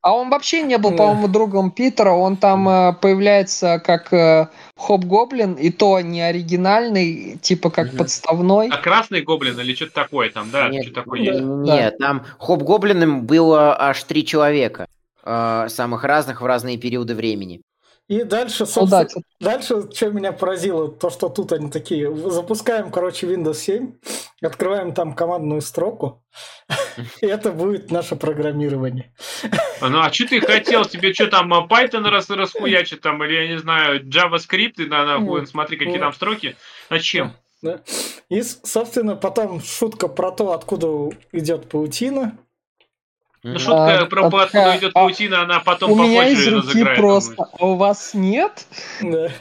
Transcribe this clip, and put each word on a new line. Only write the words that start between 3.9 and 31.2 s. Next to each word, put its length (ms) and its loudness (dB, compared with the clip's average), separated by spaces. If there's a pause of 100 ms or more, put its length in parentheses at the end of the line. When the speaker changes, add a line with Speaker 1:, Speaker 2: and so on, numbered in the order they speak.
Speaker 1:
э, 360 6 (280)
Хоб-Гоблин, 800 2
и 160 0
то 300 4
не 220 -6
оригинальный, 1200 0
типа 280 0
как 180 -2
Speaker 3:
Мгм. 100 -10
Speaker 1:
подставной. 720 2
Speaker 4:
А 80 -2
Красный 460 0
Гоблин 360 -4
или 160 -4
чё-то 180 -8
такое 380 -2
там, 200 -10
да, 180 0
Speaker 3:
Нет, 160 -4
Speaker 4:
чё-то 160 -10
такое 240 -6
Speaker 2:
Да. 80 0
Speaker 4:
есть. 100 -2
Speaker 3:
нет, 560 2
Speaker 1:
Да. 80 -2
Speaker 3:
там 180 -2 (140)
Хоб-Гоблином 880 2
было 540 6
аж 240 0
три 200 -2
человека, 640 0 (380)
э, 440 -2
самых 360 -6
разных 380 0
в 40 -4
разные 320 -2
периоды 380 -6
времени. 440 -6 (480)
Speaker 2:
И 160 -2
дальше, 400 -4 (100)
Speaker 1:
Ну 120 4
да, 140 6
Speaker 2:
собственно, 40 4
Speaker 1:
типа 180 -10 (180)
Speaker 2:
дальше, 340 -2 (180)
что 180 -2
меня 220 -4
поразило, 580 -2
то, 200 -6
что 180 -4
тут 240 -4
они 180 -4
такие: 400 -4
«В-, 200 -6
запускаем, 600 -4
короче, 360 -4
Windows 300 -2
семь, 360 -6 (500)
открываем 520 -4
там 200 -4
командную 460 -4
строку, 680 -6
<laughs> 920 -10
и 40 0
это 260 -2
будет 380 -4
наше 260 -4
программирование». 960 -4 (680)
Speaker 4:
А, 100 -2
ну, 100 2
а 100 4
чё 160 -2
ты 140 0
хотел? 460 2
Тебе 280 -2
чё 140 2